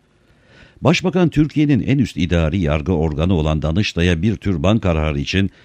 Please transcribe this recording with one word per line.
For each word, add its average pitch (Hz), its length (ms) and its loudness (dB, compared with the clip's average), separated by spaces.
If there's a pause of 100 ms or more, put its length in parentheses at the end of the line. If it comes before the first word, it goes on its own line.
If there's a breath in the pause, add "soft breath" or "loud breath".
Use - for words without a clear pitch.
(800 soft breath)
Başbakan 170 480 0
Türkiye'nin 147 500 0
en 131 180 0
üst 120 200 0
idari 82 420 0
yargı 78 340 0
organı 80 400 0
olan 78 280 0
Danıştay'a 85 600 0
bir 104 140 0
türban 95 440 0
kararı 78 400 -2
için, 87 300 -2 (160 soft breath)